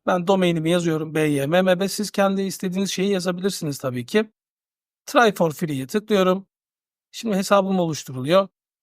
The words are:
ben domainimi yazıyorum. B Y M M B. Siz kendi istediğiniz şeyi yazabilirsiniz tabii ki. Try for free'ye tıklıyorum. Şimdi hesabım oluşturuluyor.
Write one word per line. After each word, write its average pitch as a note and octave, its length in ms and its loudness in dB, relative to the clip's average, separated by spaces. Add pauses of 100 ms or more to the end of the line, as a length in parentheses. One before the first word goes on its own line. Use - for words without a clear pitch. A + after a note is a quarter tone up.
ben F3+ 200 0
domainimi F3 440 2
yazıyorum. D#3+ 440 0
B D#3 60 0
Y C#3+ 260 0
M F3 160 2
M F3+ 180 2
B. G3 80 -2
Siz G3 220 -6
kendi G3 320 0
istediğiniz F#3+ 480 -4
şeyi F#3+ 200 0
yazabilirsiniz F3+ 680 -2
tabii B2 280 -6
ki. G#3+ 240 0 (760)
Try A#3+ 280 4
for E3 180 0
free'ye C#3 340 -4
tıklıyorum. F#3+ 600 0 (680)
Şimdi G#3+ 240 -4
hesabım F#3+ 440 2
oluşturuluyor. D#3+ 680 0 (340)